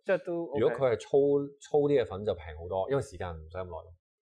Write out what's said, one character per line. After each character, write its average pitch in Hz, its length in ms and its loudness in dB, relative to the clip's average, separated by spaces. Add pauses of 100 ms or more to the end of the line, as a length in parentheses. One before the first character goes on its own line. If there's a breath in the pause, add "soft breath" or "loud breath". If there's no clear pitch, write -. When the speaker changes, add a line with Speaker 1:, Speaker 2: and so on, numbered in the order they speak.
Speaker 1:
即 202 60 0
係 180 140 0
都， 170 200 -4
OK。 135 140 -4
Speaker 2:
如 127 100 4
果 117 80 0
佢 127 160 2
係 110 60 2
粗， 143 480 4 (120)
粗 147 300 2
啲 139 140 4
嘅 - 20 -2
粉 95 200 -8
就 104 100 2
平 82 220 -12
好 85 100 -12
多， 95 240 -2
因 135 40 2
為 135 60 0
時 - 160 -12
間 90 180 -6
唔 80 140 -14
使 87 80 -12
咁 92 60 -6
耐 92 80 -12
咯。 82 220 -14 (380)